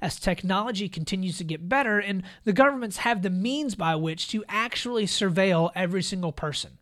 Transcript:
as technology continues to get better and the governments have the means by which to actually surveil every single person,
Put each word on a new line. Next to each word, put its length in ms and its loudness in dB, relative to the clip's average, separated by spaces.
as 200 -4
technology 680 -2
continues 500 -4
to 60 -8
get 240 -6
better 300 2
and 240 -2
the 80 2
governments 460 4
have 240 2
the 60 0
means 460 0
by 220 0
which 320 -2
to 200 -4
actually 580 -2
surveil 680 4
every 260 0
single 300 -2
person, 520 -6